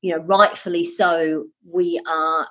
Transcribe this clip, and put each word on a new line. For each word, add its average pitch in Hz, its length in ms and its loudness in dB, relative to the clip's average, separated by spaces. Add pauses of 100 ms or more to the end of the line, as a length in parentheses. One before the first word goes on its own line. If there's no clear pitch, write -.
you 180 100 -2
know, 160 100 -4
rightfully 180 600 2
so, 165 600 0 (220)
we 170 380 0
are 160 440 -2